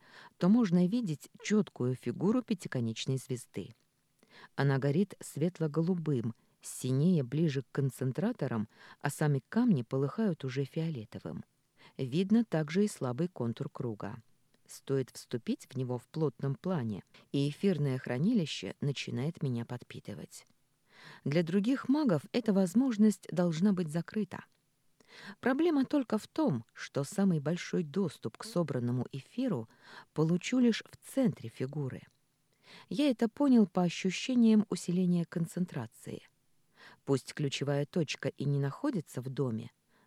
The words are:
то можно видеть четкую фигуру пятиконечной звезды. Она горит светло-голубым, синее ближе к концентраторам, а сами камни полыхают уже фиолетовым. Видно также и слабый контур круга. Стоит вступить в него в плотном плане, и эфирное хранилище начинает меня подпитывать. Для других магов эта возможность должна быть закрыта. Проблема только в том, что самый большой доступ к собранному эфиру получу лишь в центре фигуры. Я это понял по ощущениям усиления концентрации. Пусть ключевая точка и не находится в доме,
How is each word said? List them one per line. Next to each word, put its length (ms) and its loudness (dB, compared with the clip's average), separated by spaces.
то 120 4
можно 380 6
видеть 420 -2
четкую 520 0
фигуру 460 0
пятиконечной 760 -4
звезды. 580 -10
Она 240 2
горит 400 2
светло-голубым, 1120 -2
синее 600 2
ближе 400 0
к 80 -18
концентраторам, 960 -2
а 80 0
сами 400 0
камни 340 2
полыхают 600 -2
уже 200 -2
фиолетовым. 800 -8
Видно 480 2
также 400 0
и 20 0
слабый 400 -4
контур 420 -4
круга. 520 -8
Стоит 440 -4
вступить 580 -6
в 80 -10
него 200 -4
в 100 -12
плотном 480 -2
плане, 480 -4
и 180 2
эфирное 480 0
хранилище 840 -2
начинает 600 -4
меня 240 -2
подпитывать. 800 -12
Для 180 0
других 460 0
магов 360 2
эта 200 2
возможность 800 4
должна 400 2
быть 180 0
закрыта. 540 -6
Проблема 460 2
только 320 0
в 100 -6
том, 460 0
что 300 -6
самый 360 2
большой 440 -2
доступ 540 -4
к 60 -12
собранному 680 -2
эфиру 580 -4
получу 460 0
лишь 240 4
в 300 -20
центре 360 0
фигуры. 540 -6
Я 200 2
это 200 2
понял 380 6
по 160 2
ощущениям 840 4
усиления 560 0
концентрации. 1000 -6
Пусть 280 0
ключевая 520 -2
точка 440 -4
и 160 -6
не 140 2
находится 640 -4
в 80 -8
доме, 420 -4